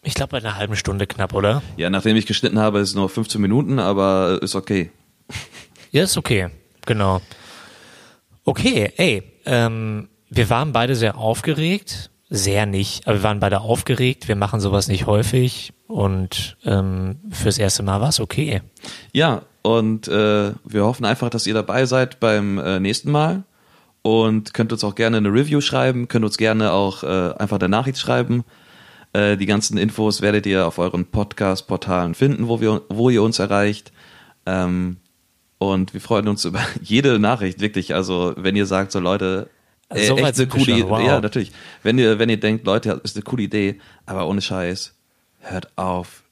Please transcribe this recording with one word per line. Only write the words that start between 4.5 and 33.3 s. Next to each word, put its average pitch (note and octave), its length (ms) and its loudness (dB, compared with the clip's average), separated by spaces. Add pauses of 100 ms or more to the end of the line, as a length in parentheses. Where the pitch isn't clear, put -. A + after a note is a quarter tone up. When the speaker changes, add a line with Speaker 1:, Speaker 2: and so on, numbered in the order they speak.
Speaker 2:
okay. F#2+ 360 -2 (1000)
Speaker 1:
Ja, D3 120 4
ist F#3 140 0
okay, G2+ 320 0 (360)
genau. G2 360 2 (1200)
Okay, C3+ 540 0
ey, C3 260 0 (220)
ähm, A2+ 640 -2 (220)
wir A#2+ 200 2
waren C3+ 240 2
beide A#2+ 220 2
sehr A2+ 220 0
aufgeregt. D3+ 920 -2 (180)
Sehr G2 360 0
nicht, G2 420 -4
aber A2 120 2
wir F#2+ 40 -4
waren G#2 160 0
beide G2+ 220 2
aufgeregt. B2 680 0
Wir G#2+ 80 0
machen G2+ 240 0
sowas G2 280 2
nicht F#2 180 0
häufig A2 680 0 (140)
und, F#2+ 760 -2
ähm, F#2+ 520 -2 (140)
fürs - 280 0
erste G2+ 240 0
Mal G2 180 0
war's D3 180 0
okay. A#2+ 420 -2 (520)
Speaker 2:
Ja, C#3+ 300 2 (180)
und, A2 460 0
äh, G#2 440 2 (140)
wir G#2 180 0
hoffen A2+ 220 0
einfach, A#2+ 240 0
dass A2+ 180 -4
ihr G#2 60 -2
dabei A2 320 0
seid B2+ 340 0
beim, G2+ 380 2
äh, F#2 220 -2
nächsten G#2 320 -2
Mal D#3+ 320 0 (580)
und A2 540 2
könnt A2 180 0
uns A2 100 -4
auch G#2 120 -4
gerne A2+ 220 2
eine G#2 120 2
Review C#3+ 320 2
schreiben, C3 460 0
könnt A2+ 180 0
uns G#2 120 -2
gerne A2 340 2
auch, F#2+ 320 0
äh, F2+ 340 0
einfach G#2 220 -2
eine F#2 100 0
Nachricht B2+ 300 0
schreiben. A#2+ 440 0 (680)
Äh, G#2 240 2
die G2 80 -2
ganzen G#2+ 320 0
Infos G#2+ 440 0
werdet G#2 260 2
ihr F#2+ 200 2
auf E2 120 -4
euren F2 260 0
Podcast-Portalen F#2+ 1080 -2
finden, C3+ 320 2
wo A#2 120 -2
wir, A2 300 2
wo A2+ 220 2
ihr A2+ 120 4
uns A2+ 160 0